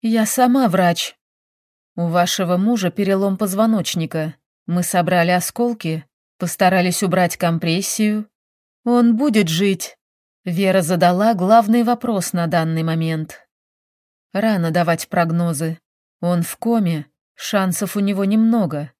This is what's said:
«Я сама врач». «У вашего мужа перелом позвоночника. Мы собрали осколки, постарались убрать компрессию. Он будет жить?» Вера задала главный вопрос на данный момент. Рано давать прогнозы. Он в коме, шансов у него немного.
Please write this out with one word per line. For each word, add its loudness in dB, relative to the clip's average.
«Я 0
сама 2
врач». 0
«У -4
вашего 0
мужа 0
перелом 0
позвоночника. -2
Мы -2
собрали 0
осколки, -4
постарались 0
убрать 0
компрессию. -2
Он 4
будет 2
жить?» -2
Вера 2
задала 2
главный 4
вопрос -2
на -2
данный 0
момент. -4
Рано 0
давать 0
прогнозы. -2
Он 0
в -8
коме, -2
шансов -4
у -2
него -2
немного. 0